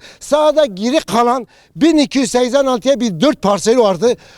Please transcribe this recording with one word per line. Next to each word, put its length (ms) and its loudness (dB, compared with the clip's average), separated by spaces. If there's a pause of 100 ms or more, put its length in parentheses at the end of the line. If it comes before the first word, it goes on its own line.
(200)
Sağda 460 2
geri 340 -2
kalan 480 -2 (280)
bin 220 2
iki 220 0
yüz 120 -2
seksen 340 0
altıya 340 -2
bir 220 -4
dört 200 0
parseli 380 0
vardı. 360 0 (220)